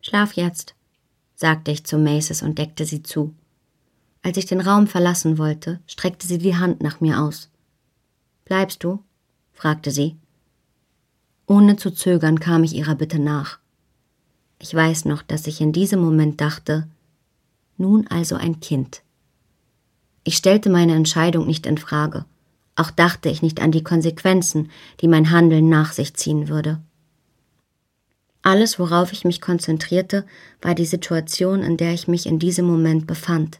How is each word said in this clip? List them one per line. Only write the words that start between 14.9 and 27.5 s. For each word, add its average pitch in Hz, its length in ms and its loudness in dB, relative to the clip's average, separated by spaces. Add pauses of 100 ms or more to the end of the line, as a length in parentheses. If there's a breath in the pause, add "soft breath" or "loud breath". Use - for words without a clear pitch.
noch, 147 160 -2
dass 151 260 -8
ich 151 120 -8
in 156 120 2
diesem 190 280 0
Moment 156 400 2
dachte, 151 460 -4 (920)
„Nun 208 280 2
also 170 300 -4
ein 165 240 -4
Kind.“ 131 420 -6 (1200)
Ich 165 140 -4
stellte 208 340 4
meine 175 240 4
Entscheidung 160 540 2
nicht 160 180 -4
in 151 120 -2
Frage. 151 460 -4 (520)
Auch 160 160 -2
dachte 170 360 0
ich 156 140 -4
nicht 156 180 -2
an 156 120 2
die 160 100 0
Konsequenzen, 165 880 0 (300 loud breath)
die 165 80 2
mein 160 220 6
Handeln 165 380 6
nach 156 240 2
sich - 220 -6
ziehen 151 340 -4
würde. 151 320 -4 (1600)